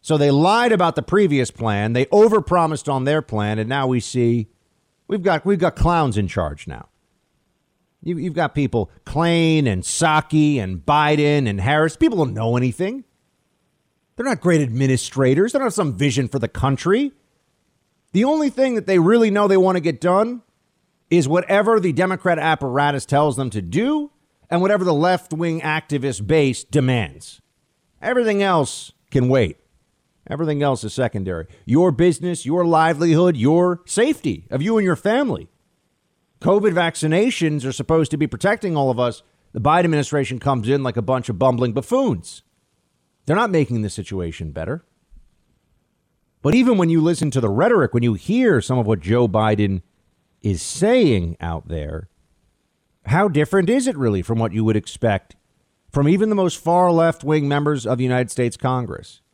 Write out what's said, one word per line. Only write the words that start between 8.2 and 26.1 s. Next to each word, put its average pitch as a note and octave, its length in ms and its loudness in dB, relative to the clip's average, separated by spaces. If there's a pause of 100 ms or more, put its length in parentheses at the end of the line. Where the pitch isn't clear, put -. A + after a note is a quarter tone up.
got D#3 220 -4
people, B2 340 -2 (160)
Klain D#3+ 640 2
and F#2 160 -2
Psaki D3+ 760 2
and F#2 260 -6
Biden D3 640 2
and G2+ 140 -4
Harris. D3+ 340 0
People D#4 220 2
don't C3+ 160 -2
know A2+ 240 -2
anything. F3+ 460 -4 (1120)
They're A#3 100 -6
not B3+ 160 -4
great E3+ 200 2
administrators. C3+ 920 0
They C#4 60 0
don't C4 80 -2
have G#3 60 -4
some D#3 200 -2
vision B2+ 340 -2
for C3+ 120 -4
the A2+ 80 -4
country. G3 640 0 (1000)
The G3+ 120 2
only D4+ 240 0
thing C4 260 0
that G3 120 -4
they F#3+ 120 4
really G#3+ 320 4
know G#3 160 2
they F#3+ 80 4
want F#3 220 4
to F3 40 -2
get D3 200 -4
done G#3+ 400 0 (680)
is E3 200 2
whatever G3 500 2
the F3+ 140 -2
Democrat F#3 440 0
apparatus C#3+ 680 -2
tells C#3+ 320 0
them C3 140 -4
to G#2 100 -6
do B3+ 500 -2 (380)
and E3+ 120 0
whatever G3 220 2
the F3+ 100 2
left-wing E3 680 -2
activist C#3 680 -4